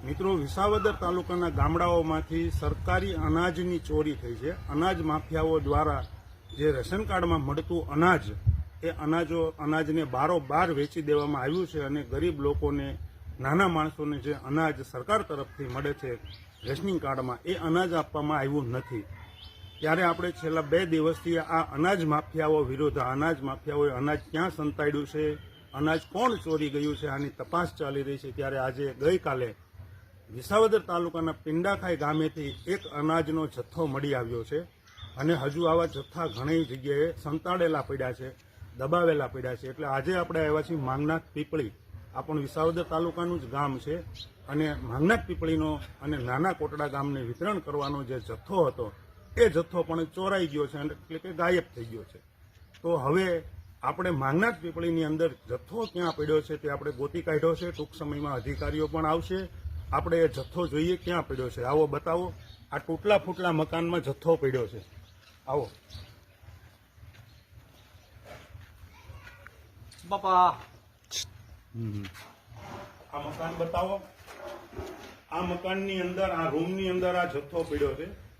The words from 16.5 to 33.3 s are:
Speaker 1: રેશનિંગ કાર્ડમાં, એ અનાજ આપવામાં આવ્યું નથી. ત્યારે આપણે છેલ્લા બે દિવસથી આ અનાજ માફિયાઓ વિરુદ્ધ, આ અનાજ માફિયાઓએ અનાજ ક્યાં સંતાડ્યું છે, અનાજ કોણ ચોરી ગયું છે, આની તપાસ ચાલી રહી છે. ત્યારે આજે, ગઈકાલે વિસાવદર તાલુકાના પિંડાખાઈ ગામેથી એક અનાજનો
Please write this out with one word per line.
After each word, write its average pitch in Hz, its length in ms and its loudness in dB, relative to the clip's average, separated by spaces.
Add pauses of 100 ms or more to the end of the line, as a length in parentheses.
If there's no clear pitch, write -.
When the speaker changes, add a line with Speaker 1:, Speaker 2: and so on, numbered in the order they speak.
Speaker 1:
રેશનિંગ 165 360 -2
કાર્ડમાં, 131 460 -2
એ 175 100 0
અનાજ 165 380 2
આપવામાં 151 460 0
આવ્યું 139 320 0
નથી. 123 340 -4 (720)
ત્યારે 165 240 4
આપણે 175 280 2
છેલ્લા 160 300 -2
બે 160 240 4
દિવસથી 160 520 2
આ 160 260 2 (120)
અનાજ 175 300 4
માફિયાઓ 151 580 2
વિરુદ્ધ, 135 340 0
આ 127 140 0
અનાજ 151 300 2
માફિયાઓએ 143 500 0
અનાજ 143 280 0 (120)
ક્યાં 165 200 0
સંતાડ્યું 147 560 0
છે, 151 300 -2 (360)
અનાજ 156 280 2 (100)
કોણ 233 220 2 (100)
ચોરી 151 260 0
ગયું 147 280 -2
છે, 147 100 -6
આની 139 220 -4
તપાસ 170 460 -2
ચાલી 139 280 -4
રહી 139 140 -4
છે. 135 140 -10
ત્યારે 135 280 -4
આજે, 131 260 -2 (140)
ગઈકાલે 135 560 2 (720)
વિસાવદર 208 520 4
તાલુકાના 165 640 -2
પિંડાખાઈ 180 540 0
ગામેથી 151 540 0 (160)
એક 190 140 -2 (180)
અનાજનો 156 480 2